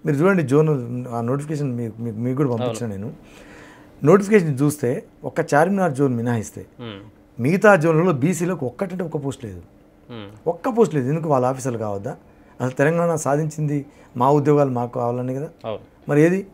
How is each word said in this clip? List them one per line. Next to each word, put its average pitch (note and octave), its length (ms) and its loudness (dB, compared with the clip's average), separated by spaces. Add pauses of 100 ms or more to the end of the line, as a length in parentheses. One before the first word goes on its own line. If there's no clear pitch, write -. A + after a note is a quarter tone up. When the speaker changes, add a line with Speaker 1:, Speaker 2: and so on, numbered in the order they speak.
Speaker 1:
మీరు D3+ 100 0
చూడండి F3+ 260 4
జోన్, D3 260 4 (400)
ఆ A#2 120 -4
నోటిఫికేషన్ C#3+ 560 -4
మీకు, A2+ 260 -8
మీకు, A#2 140 -6
మీకు B2 200 -2
కూడా C#3+ 120 0
పంపించిన A#2 440 -4
Speaker 2:
అవును. F#2+ 40 -8
Speaker 1:
నేను. A2 160 -10 (920)
నోటిఫికేషన్ F#3+ 580 4
చూస్తే D3 400 0 (220)
ఒక్క D3+ 300 -2
చార్మినార్ F3+ 380 2
జోన్ B2+ 240 0
మినహాయిస్తే A2+ 500 -4 (140)
Speaker 2:
మ్మ్. G#2+ 200 -12 (420)
Speaker 1:
మిగతా G3 340 6
జోన్లలో E3 360 4
బీసీలకు D#3 540 -2
ఒక్కటంటే F#3 380 -6
ఒక్క D#3 120 -8
పోస్ట్ C3+ 280 -8
లేదు, F#2 180 -14 (480)
Speaker 2:
మ్మ్. G#2+ 180 -14 (180)
Speaker 1:
ఒక్క F3 220 -4 (100)
పోస్ట్ G3 160 4
లేదు. C3 140 0
ఎందుకు D#3+ 200 -2
వాళ్ళ B2+ 180 2
ఆఫీసర్లు C3 320 -4
కావద్దా? G#2+ 380 -8 (440)
అసలు B2+ 100 -2
తెలంగాణ E3 440 2
సాధించింది D3 720 -2 (300)
మా B2+ 140 2
ఉద్యోగాలు D3 400 4
మాకు A#2+ 220 -4
కావాలని B2 420 -4
కదా. D3+ 140 -8 (160)
Speaker 2:
అవును. A2 140 -8 (300)
Speaker 1:
మరి D3 140 4
ఏది? F3+ 320 4